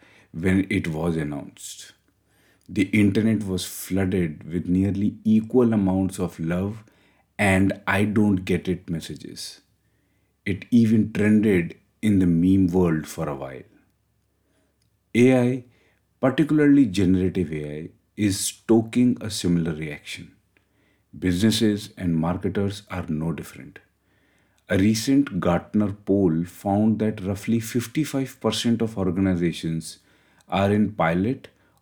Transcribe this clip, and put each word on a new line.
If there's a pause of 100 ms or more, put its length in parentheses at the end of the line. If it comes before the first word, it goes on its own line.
(320)
when
it
was
announced. (760)
The (160)
internet
was
flooded
with
nearly
equal
amounts
of
love (560)
and
"I
don't (100)
get
it"
messages. (840)
It
even
trended (280)
in
the
meme
world
for
a
while. (1500)
A (140)
I, (560)
particularly (120)
generative
A (140)
I, (280)
is
stoking
a
similar
reaction. (880)
Businesses (100)
and
marketers
are
no
different. (880)
A
recent
Gartner (180)
poll
found
that
roughly (100)
fifty-five
percent
of (100)
organizations (600)
are
in (100)
pilot (300)